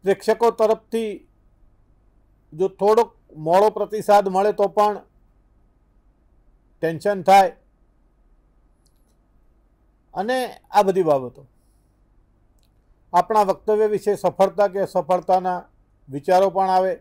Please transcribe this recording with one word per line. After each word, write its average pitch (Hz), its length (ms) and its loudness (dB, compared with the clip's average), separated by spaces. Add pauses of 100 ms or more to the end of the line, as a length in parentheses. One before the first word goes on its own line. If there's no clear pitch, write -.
પ્રેક્ષકો 220 440 0 (120)
તરફથી 220 500 -4 (1400)
જો 180 160 -4 (120)
થોડોક 220 300 2 (360)
મોડો 190 300 4
પ્રતિસાદ 202 580 0
મળે 202 260 0
તો 202 60 2 (100)
પણ 208 200 0 (1900)
ટેન્શન 170 460 -4
થાય 190 240 6 (2500)
અને 233 240 -4 (380)
આ 208 100 4
બધી 180 240 0
બાબતો. 131 360 -4 (1700)
આપણા 196 380 0
વક્તવ્ય 214 440 -2
વિશે 202 220 -2
સફળતા 190 560 -2
કે 196 140 -6
અસફળતાના 180 720 -4 (480)
વિચારો 180 480 0
પણ 190 200 0
આવે. 185 240 0